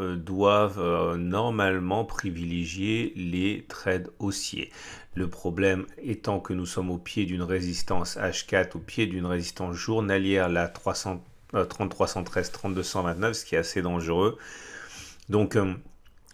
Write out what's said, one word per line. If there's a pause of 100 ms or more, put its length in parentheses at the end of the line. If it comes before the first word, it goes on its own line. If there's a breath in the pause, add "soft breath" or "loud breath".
euh,
doivent,
euh,
normalement
privilégier
les
trades
haussiers. (420 loud breath)
Le
problème (160)
étant
que
nous
sommes
au
pied
d'une
résistance
H
quatre,
au
pied
d'une
résistance
journalière,
la
trois
cents, (320)
euh,
trente-trois
cent
treize,
trente-deux
cent
vingt-neuf,
ce
qui
est
assez
dangereux. (920 loud breath)
Donc,
euh, (600)